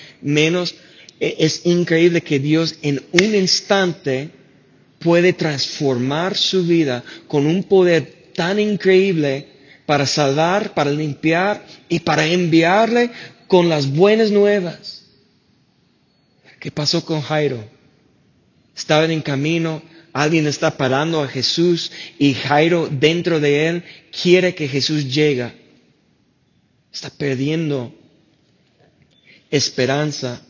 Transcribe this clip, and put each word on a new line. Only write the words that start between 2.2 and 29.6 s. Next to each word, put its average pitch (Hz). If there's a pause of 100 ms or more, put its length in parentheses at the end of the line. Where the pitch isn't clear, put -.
que 143
Dios 156
en 143 (120)
un 202
instante 175 (640)
puede 175
transformar 147
su 185
vida 147 (240)
con 143
un 170
poder 175
tan 185
increíble 185 (400)
para 143
salvar, 160
para 143
limpiar 160 (260)
y 165
para 156
enviarle 180 (360)
con 175
las 147
buenas 202
nuevas. 202 (1500)
¿Qué -
pasó 151
con 156
Jairo? 135 (1000)
Estaba 156
en 160
camino, 156 (320)
alguien 151
está 156
parando 147
a 135
Jesús 165 (280)
y 139
Jairo 151
dentro 160
de 147
él 175 (280)
quiere 180
que 156
Jesús 139
llegue. 131 (1400)
Está -
perdiendo 139 (1600)
esperanza. 135